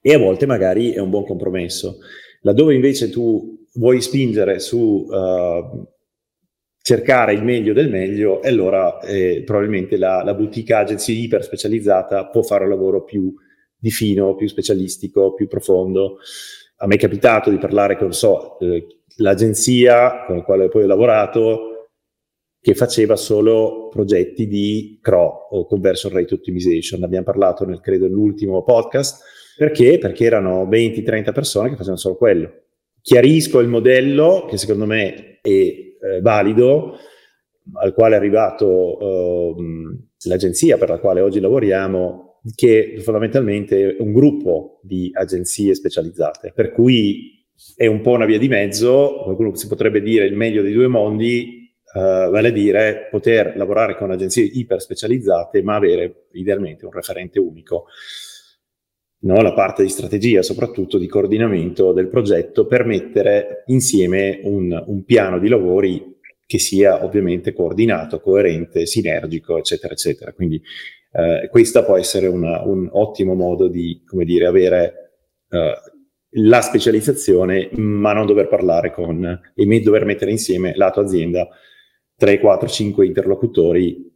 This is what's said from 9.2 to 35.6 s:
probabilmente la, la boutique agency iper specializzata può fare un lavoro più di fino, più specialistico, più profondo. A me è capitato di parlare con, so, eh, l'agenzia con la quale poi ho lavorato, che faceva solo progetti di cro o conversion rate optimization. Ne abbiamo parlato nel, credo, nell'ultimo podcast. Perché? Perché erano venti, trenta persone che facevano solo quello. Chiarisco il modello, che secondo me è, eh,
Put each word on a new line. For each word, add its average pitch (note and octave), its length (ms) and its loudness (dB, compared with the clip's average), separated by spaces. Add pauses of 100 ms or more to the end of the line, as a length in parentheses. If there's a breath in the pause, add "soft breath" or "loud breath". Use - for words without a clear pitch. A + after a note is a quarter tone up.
probabilmente G#2 520 -2
la, F#2 280 0
la G2+ 100 -2
boutique G#2+ 400 -4
agency G#2+ 480 -2
iper A2+ 220 -2
specializzata G2+ 840 -2
può A2+ 140 0
fare G2 220 0
un G2 60 0
lavoro F#2+ 340 -2
più F#2 300 -6 (420 soft breath)
di A2+ 140 -4
fino, G2 440 0
più G2+ 140 -4
specialistico, F#2+ 840 -2
più G#2 120 -4
profondo. F#2+ 720 -2 (580 loud breath)
A G#2 100 -8
me G2+ 80 2
è G2+ 40 4
capitato G#2+ 520 2
di G2 80 2
parlare G2 380 0
con, F#2 160 -2
so, - 480 0
eh, F2 260 -2 (300)
l'agenzia A#2+ 1080 4
con F2+ 100 -4
la F2 60 -6
quale F#2+ 260 2
poi G#2+ 160 2
ho - 20 2
lavorato, A2+ 1040 0 (680)
che G#2 140 2
faceva A2 420 0
solo A2 720 0
progetti G2+ 600 -2
di G#2 520 -4
cro - 500 0
o F#2 160 -6
conversion F#2+ 460 -2
rate F#2 220 -2
optimization. F2+ 680 -4
Ne F2+ 60 -6
abbiamo F#2 180 -4
parlato G2 400 -2
nel, F#2 160 -10
credo, F#2+ 260 -2
nell'ultimo G2 580 -2
podcast. B2 720 -2 (220 loud breath)
Perché? D3+ 400 4
Perché - 300 -2
erano F#2+ 420 0
venti, A2+ 340 0
trenta A2 300 -4
persone A2+ 380 -4
che C#3 60 -10
facevano F#2+ 200 -8
solo F#2 200 -4
quello. F2+ 340 2 (500)
Chiarisco C3+ 600 4
il A#2+ 80 4
modello, C3+ 840 4
che G#2 80 -6
secondo G#2 260 -2
me G#2 560 -6
è, - 80 -6
eh, F#2+ 720 0